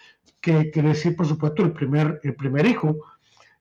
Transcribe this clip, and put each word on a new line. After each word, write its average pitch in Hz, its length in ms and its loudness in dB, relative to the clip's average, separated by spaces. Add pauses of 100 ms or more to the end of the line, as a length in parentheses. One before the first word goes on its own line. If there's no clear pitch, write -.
(380)
que 156 320 2
quiere 151 200 0
decir, 156 260 0
por 175 80 0
supuesto, 156 380 0
el 160 100 2
primer, 151 500 0
el 135 120 -4
primer 139 320 0
hijo, 160 280 0 (680)